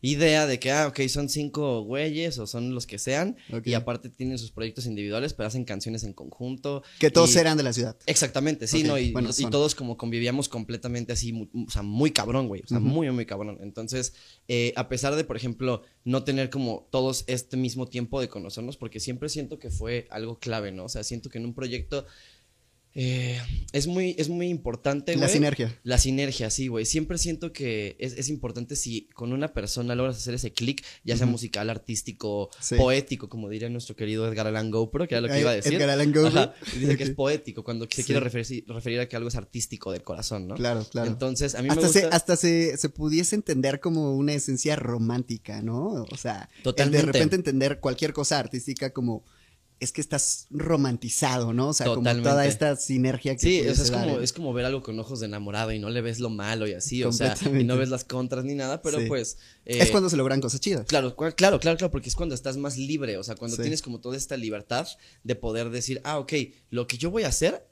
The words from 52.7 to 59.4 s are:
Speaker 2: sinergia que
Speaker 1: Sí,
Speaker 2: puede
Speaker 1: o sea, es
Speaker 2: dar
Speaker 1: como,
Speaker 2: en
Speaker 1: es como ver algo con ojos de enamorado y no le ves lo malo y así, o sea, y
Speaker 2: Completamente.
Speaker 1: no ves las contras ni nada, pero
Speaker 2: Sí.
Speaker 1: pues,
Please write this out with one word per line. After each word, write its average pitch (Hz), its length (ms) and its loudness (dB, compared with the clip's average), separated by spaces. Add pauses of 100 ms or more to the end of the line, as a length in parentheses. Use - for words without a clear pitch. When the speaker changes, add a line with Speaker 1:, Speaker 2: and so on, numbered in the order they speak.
Speaker 2:
sinergia 131 580 2
que 123 60 -8
Speaker 1:
Sí, 175 200 6
Speaker 2:
puede 139 100 4
Speaker 1:
o 135 40 4
sea, 131 100 6
es 120 60 4
Speaker 2:
dar 120 140 0
Speaker 1:
como, 143 140 0
Speaker 2:
en 120 60 -2
Speaker 1:
es 123 100 0
como 151 180 -6
ver 123 140 -2
algo 131 160 -2
con 113 160 -8
ojos 117 220 -8
de 110 60 -4
enamorado 104 460 -4
y 110 60 -2
no 104 100 -4
le 117 140 -2
ves 117 180 -4
lo 123 80 -2
malo 107 400 -2
y 98 60 -4
así, 123 280 -2
o 117 100 2
sea, 113 160 2
y - 20 4
Speaker 2:
Completamente. 135 340 2
Speaker 1:
no 123 140 2
ves 131 100 2
las 127 160 -4
contras 127 400 -4
ni 143 100 -4
nada, 139 280 -4
pero 151 180 0
Speaker 2:
Sí. 151 60 0
Speaker 1:
pues, 135 320 -2 (260)